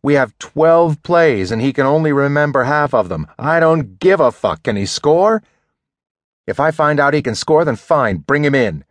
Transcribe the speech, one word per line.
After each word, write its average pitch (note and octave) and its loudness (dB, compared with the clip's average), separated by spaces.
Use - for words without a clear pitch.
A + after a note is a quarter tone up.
We C#3+ 0
have C3 -2
twelve D#3+ 0
plays C#3+ 0
and A2+ -4
he C3 -2
can C3+ 0
only D3+ 0
remember C#3+ 0
half D3 0
of G#2+ 0
them. D#2+ -6
I D#3 0
don't D#3+ 0
give F#3 2
a B2+ 2
fuck. E2 -6
Can A2+ -4
he G2 -2
score? F#3+ 0
If - -6
I D3 0
find D3+ 0
out C#3+ 2
he D3 -2
can A#2 -6
score, D#3+ 0
then B2+ -2
fine, A#2 0
bring C#3+ -2
him C#3+ 2
in. G2+ -2